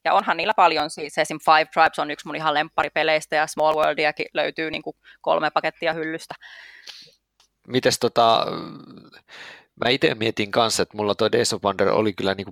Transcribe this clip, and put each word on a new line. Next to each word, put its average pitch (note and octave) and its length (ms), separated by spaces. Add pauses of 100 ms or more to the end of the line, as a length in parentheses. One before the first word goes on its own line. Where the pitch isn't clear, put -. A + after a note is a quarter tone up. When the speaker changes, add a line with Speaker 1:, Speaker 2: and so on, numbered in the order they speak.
Speaker 1:
Ja D#3+ 100
onhan G3 240
niillä G3 160
paljon D#3 360
siis, D3 280
esim. D#3+ 220
Five D#3 260
Tribes - 340
on D3+ 120
yksi - 160
mun D3 80
ihan D#3 180
lempparipeleistä, D#3 840
ja D3+ 120
Small D#3 280
Worldiakin D3+ 580
löytyy, D#3 380
niin D#3 100
kuin, D#3 140 (260)
kolme D#3+ 300
pakettia D#3+ 420
hyllystä. D#3+ 420 (1300)
Speaker 2:
Mites B2 320
tota, A#2 460 (1400)
mä A#2 60
ite C3+ 260
mietin G#2+ 360
kanssa, A2+ 320
että G#2 140
mulla G#2 180
toi G#2+ 160
Days A#2+ 220
of G2+ 100
Wonder G2 260
oli G#2+ 240
kyllä, G2 200
niinku, F#2+ 180